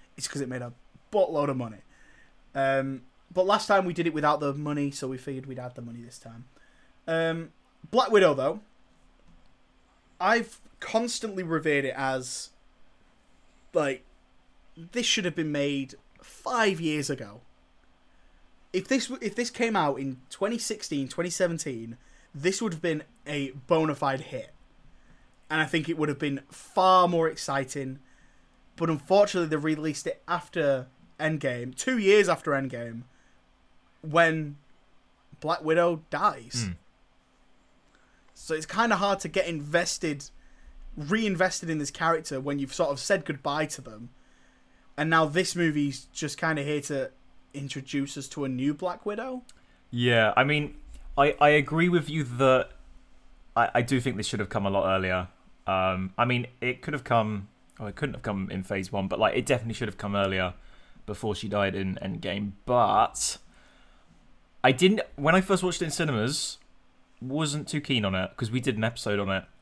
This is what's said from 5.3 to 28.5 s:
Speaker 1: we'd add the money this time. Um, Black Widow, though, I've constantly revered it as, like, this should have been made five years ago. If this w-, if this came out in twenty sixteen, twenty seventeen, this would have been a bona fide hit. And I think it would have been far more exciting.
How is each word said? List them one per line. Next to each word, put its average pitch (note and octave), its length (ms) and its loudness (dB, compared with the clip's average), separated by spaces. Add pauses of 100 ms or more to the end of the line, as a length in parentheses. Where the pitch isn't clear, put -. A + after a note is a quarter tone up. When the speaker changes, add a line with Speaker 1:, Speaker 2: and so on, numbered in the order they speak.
Speaker 1:
we'd C3 120 -12
add B2 160 -12
the A#2+ 80 -14
money A#2 200 -12
this A#2 160 -20
time. A#2 260 -18 (600)
Um, E3 460 -2 (380)
Black A3 200 4
Widow, F#3+ 240 8
though, D3 260 -2 (1600)
I've A3+ 400 0 (200)
constantly A3 640 -2
revered D#3 420 0
it B2+ 120 -4
as, C3 540 -4 (1200)
like, C#3+ 320 0 (720)
this A3+ 300 -6
should G3+ 180 2
have E3+ 100 -2
been D#3 180 -2
made C#3+ 420 -2 (280)
five G#3+ 580 0
years D3+ 300 0
ago. A2 300 -10 (1300)
If F#3+ 160 -2
this C4+ 200 0
w-, B3 180 -8
if G3+ 80 -6
this A#3+ 160 -4
came A#3+ 260 -2
out C#3+ 220 2
in C3+ 220 -6 (100)
twenty A3 280 -2
sixteen, D3 500 -4
twenty F3 220 -4
seventeen, C#3+ 680 -4 (380)
this F3+ 280 -2
would G#3 100 0
have D#3 100 -8
been D#3 200 0 (240)
a C#3+ 240 -4 (160)
bona D#3+ 300 2
fide C3+ 240 -2
hit. - 320 -12 (960)
And D#3 100 2
I D#3 60 2
think D#3+ 220 0
it D#3+ 100 -2
would D3+ 100 2
have C#3+ 120 -4
been C#3 300 -2
far F#3 580 6
more E3 200 2
exciting. C3+ 680 -4 (800)